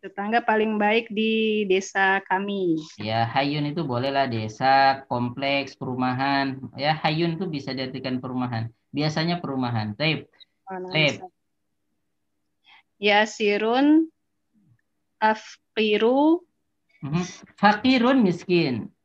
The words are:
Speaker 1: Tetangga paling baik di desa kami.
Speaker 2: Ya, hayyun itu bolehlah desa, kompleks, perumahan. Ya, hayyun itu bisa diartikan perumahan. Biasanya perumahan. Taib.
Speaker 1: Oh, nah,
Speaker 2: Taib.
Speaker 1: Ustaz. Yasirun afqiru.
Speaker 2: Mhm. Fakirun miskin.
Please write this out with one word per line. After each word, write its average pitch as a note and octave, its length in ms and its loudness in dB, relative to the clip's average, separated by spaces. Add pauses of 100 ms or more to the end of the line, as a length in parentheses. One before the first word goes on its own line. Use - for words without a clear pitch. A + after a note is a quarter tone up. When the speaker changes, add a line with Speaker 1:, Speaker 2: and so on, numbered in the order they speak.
Speaker 1:
Tetangga G#3 400 -2
paling A3 400 0
baik A3 320 0
di A3 560 0
desa G3 560 0
kami. F#3+ 560 -2 (160)
Speaker 2:
Ya, A2 320 -2
hayyun C#3+ 400 0
itu D#3+ 160 -4
bolehlah C3+ 400 0
desa, C3 880 2
kompleks, C3+ 640 -4
perumahan. C3 800 -2 (160)
Ya, D3 240 -2
hayyun E3 400 0
itu F#3+ 80 -6
bisa D3 320 -6
diartikan B2+ 400 -6
perumahan. B2 560 -6 (240)
Biasanya D#3+ 480 -2
perumahan. A#2+ 480 -4
Taib. D3+ 320 -2 (480)
Speaker 1:
Oh, F#3 80 -10
nah, F3+ 80 -10
Speaker 2:
Taib. D#3 320 0
Speaker 1:
Ustaz. - 160 -18 (1600)
Yasirun A3 1120 2 (1120)
afqiru. A3 1300 0 (560)
Speaker 2:
Mhm. D#3+ 200 -2 (360)
Fakirun A#3+ 640 4
miskin. E3 640 0 (160)